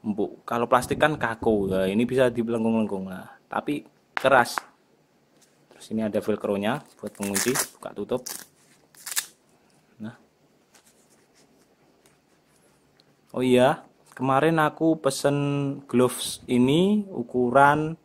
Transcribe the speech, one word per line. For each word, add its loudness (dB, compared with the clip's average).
Empuk. -6
Kalau -2
plastik 2
kan 2
kaku. 0
Ya, 0
ini 0
bisa 2
dibelenggung-lenggung. -2
Nah, -14
tapi -6
keras. 2
Terus -20
ini -4
ada -2
velcro-nya -2
buat -12
pengunci, -2
buka -16
tutup. -6
Nah. -12
Oh -4
iya, 4
kemarin 2
aku 2
pesen -2
gloves 0
ini 2
ukuran 2